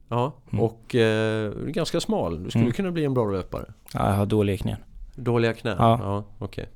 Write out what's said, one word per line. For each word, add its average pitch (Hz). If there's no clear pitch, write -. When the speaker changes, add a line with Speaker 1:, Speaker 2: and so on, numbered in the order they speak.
Speaker 1:
Ja, 120
Speaker 2:
Mm. 113
Speaker 1:
och, -
eh, 110
du 117
är -
ganska 170
smal. 90
Du -
skulle 117
Speaker 2:
Mm. 120
Speaker 1:
kunna 190
bli 165
en 135
bra 113
löpare. -
Speaker 2:
Ja, 123
jag 98
har 101
dåliga 101
knän. 107
Speaker 1:
Dåliga 117
knän? 110
Speaker 2:
Ja. 113
Speaker 1:
Ja, 101
okej. -